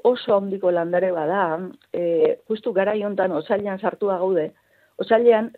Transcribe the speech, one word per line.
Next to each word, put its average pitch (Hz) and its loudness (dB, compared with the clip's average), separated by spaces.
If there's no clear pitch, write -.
oso 233 2
handiko 196 -2
landare 175 0
bada, 170 0
eh, 165 0
justu 220 -4
garai 202 0
hontan 196 -2
otsailean 196 -4
sartua 196 -2
gaude, 175 0
otsailean 226 4